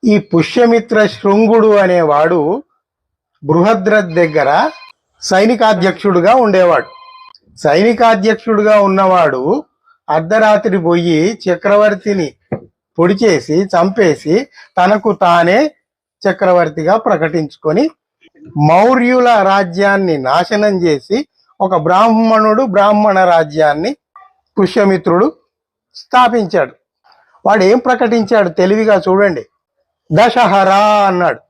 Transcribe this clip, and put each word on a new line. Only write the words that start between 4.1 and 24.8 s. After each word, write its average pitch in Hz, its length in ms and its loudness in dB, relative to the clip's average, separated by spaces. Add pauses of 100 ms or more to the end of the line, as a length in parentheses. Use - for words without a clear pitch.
దగ్గర 160 560 0 (520)
సైనికాధ్యక్షుడుగా 196 1120 0
ఉండేవాడు. 185 500 2 (720)
సైనికాధ్యక్షుడుగా 214 1200 0
ఉన్నవాడు 190 840 0 (460)
అర్ధరాత్రి 202 680 0
పోయి 170 600 -2 (100)
చక్రవర్తిని 202 840 -2 (680)
పొడి 180 240 0
చేసి, 165 400 0
చంపేసి, 190 840 -2 (300)
తనకు 202 360 0
తానే 180 580 0 (580)
చక్రవర్తిగా 175 680 0
ప్రకటించుకొని, 165 920 -4 (760)
మౌర్యుల 247 640 2
రాజ్యాన్ని 196 880 0
నాశనం 175 680 -2
చేసి, 175 440 -2 (340)
ఒక 185 140 -2
బ్రాహ్మణుడు, 220 880 2
బ్రాహ్మణ 208 600 0
రాజ్యాన్ని 160 720 0 (640)
పుష్యమిత్రుడు 196 720 0 (640)